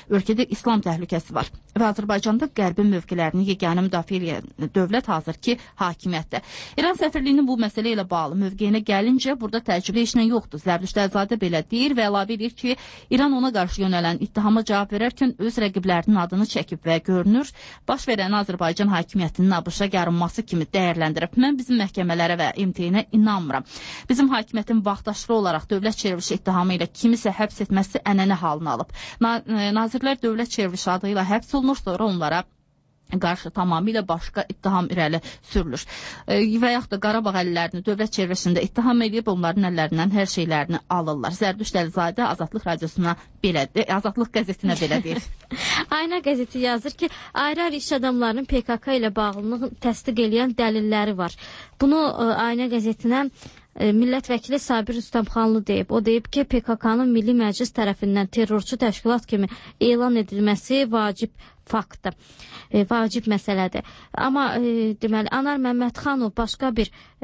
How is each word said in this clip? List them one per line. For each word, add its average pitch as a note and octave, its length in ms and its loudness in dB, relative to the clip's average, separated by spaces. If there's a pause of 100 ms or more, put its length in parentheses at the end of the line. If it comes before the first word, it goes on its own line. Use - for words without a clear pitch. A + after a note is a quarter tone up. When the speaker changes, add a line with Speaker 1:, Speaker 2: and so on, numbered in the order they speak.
Speaker 1:
Ölkədə G#3+ 460 2
İslam A3 260 2
təhlükəsi E3 560 -4
var - 140 -2 (260)
və A3+ 140 2
Azərbaycanda G#3+ 680 0
Qərbin G3+ 380 2
mövqelərini F3 560 0
yeganə F3+ 340 0
müdafiə F3 540 -2
edən - 340 -8
dövlət G3+ 400 0
hazır D#3+ 240 -4
ki, A#3+ 200 -2 (200)
hakimiyyətdir. E3+ 640 -4 (400)
İran F4+ 160 2
səfirliyinin C#4+ 480 2
bu B3 160 0
məsələ A3 320 -2
ilə G3 160 -2
bağlı E3 320 -2
mövqeyinə G3+ 480 0
gəlincə, B3+ 480 2
burada A3+ 320 -4
təəccüblü F#3+ 320 0
heç A3+ 160 -2
nə A3+ 140 6
yoxdur. G#3 340 -4
Zərdüş F#3 320 0
Əlizadə G3+ 400 0
belə E3+ 320 0
deyir C4 280 0
və G#3+ 120 2
əlavə G3+ 280 -2
edir A3+ 200 -6
ki, B3+ 180 -2 (380)
İran C4+ 240 4
ona B3+ 160 0
qarşı F#3+ 320 0
yönələn E3+ 400 0
ittihama G#3+ 400 2
cavab G3+ 320 0
verərkən A#3+ 400 0
öz A3+ 280 -2
rəqiblərinin F#3+ 600 2
adını G3 240 0
çəkib - 360 -6
və E3 200 2
görünür, G3 440 2 (380)
baş C4 200 -2
verəni G3+ 300 0
Azərbaycan F#3+ 560 0
hakimiyyətinin F3+ 640 2
A E3 80 -2
B E3+ 80 -6
Ş-a G3+ 180 -2
qarınması E3+ 540 0
kimi D#3+ 240 -2
dəyərləndirib. E3 720 0
Mən C#4 160 2
bizim B3 240 0
məhkəmələrə F3 580 0
və D3+ 120 0 (160)
M F3+ 100 0
T F3 160 -2
N-ə G#3+ 180 2
inanmıram. G3 540 2 (440)
Bizim C4 200 4
hakimiyyətin A3+ 560 0
vaxtaşırı G#3 480 -2
olaraq F3+ 400 2
dövlət G#3 320 0
çevrilişi F3+ 320 -2
ittihamı F#3 400 2
ilə E3+ 100 -2
kimisə A3+ 460 2
həbs G#3+ 320 -4
etməsi - 400 0
ənənə G3 400 4
halını D#3 320 -2
alıb. - 160 -8 (260)
Na-, A#3 240 2
e, G#3 320 -2
nazirlər B3+ 460 0
dövlət A3+ 340 -2
çevrilişi F#3 400 -2
adı G3 160 -4
ilə F#3+ 160 0
həbs G#3+ 300 -2
olunur, C4 180 2
sonra G3 320 -2
onlara F3 360 0 (720)
qarşı F3+ 400 -2
tamamilə F#3+ 540 0
başqa E3+ 420 -4
ittiham F#3 400 0
irəli E3 300 0 (320)
sürülür. D3 320 -2 (440)
E, G3+ 120 2 (180)
və A#3+ 160 2
yaxud A#3+ 220 -4
da G3 80 -6
Qarabağ G#3+ 400 0
əllərini F3 420 -2
dövlət G#3+ 320 -2
çevrəsində F3+ 480 0
ittiham A#3+ 400 2
edib, A3 240 -2
onların F3+ 400 0
əllərindən E3 460 0
hər G3 180 2
şeylərini E3 460 0 (100)
alırlar. D#3 480 -2
Zərdüşt G#3 460 -2
Əlizadə, E3+ 420 -2
Azadlıq E3 400 -4
Radiosuna E3+ 500 -2 (280)
belə, D#3 320 0
e, G#3+ 180 2
Azadlıq G3+ 400 -2
qəzetinə F#3 480 -2
belə D3+ 220 0
deyir. E3 180 -4 (380)
Speaker 2:
<laughs> - 380 -2
Ayna E4 280 -2
qəzeti B3 400 -2
yazır A#3 320 -2
ki, E4+ 120 -2 (240)
ayrı-ayrı D4+ 420 0
iş - 240 -6
adamlarının B3 500 0
P B3+ 120 2
K A#3 160 -2
K C4+ 200 -2
ilə A3 180 0
bağlılığını G#3+ 680 -2
təsdiq A#3 420 0
eləyən A#3 320 2
dəlilləri G#3+ 600 0
var. F3 200 -4 (440)
Bunu, D4 280 4
e, A3+ 220 0 (160)
Ayna A#3 240 0
qəzetinə, A#3 560 0 (480)
e, G#3+ 180 2
millət B3 400 2
vəkili A#3+ 240 -2
Sabir A#3 400 -2
Rüstəmxanlı A3 720 0
deyib. G3 260 0
O A3+ 80 4
deyib A3+ 320 0
ki, C#4 160 0
P A#3 160 2
K A3+ 160 0
K-nın A#3+ 320 2
Milli A3+ 240 4
Məclis A3 400 0
tərəfindən G3+ 560 0
terrorçu G#3+ 480 0
təşkilat A#3 480 0
kimi G3 240 0 (260)
elan A#3+ 460 4
edilməsi G#3 640 2
vacib G#3+ 400 0 (340)
faktdır. - 500 -4 (600)
E, G#3 160 4
vacib A3+ 420 0
məsələdir. F#3+ 540 -2 (340)
Amma, C4+ 400 0
e, A3+ 400 0
deməli, G#3+ 320 0
Anar C#4 320 -2
Məmmədxanov, B3 720 -2
başqa A#3 400 -2
bir A3 140 0 (340)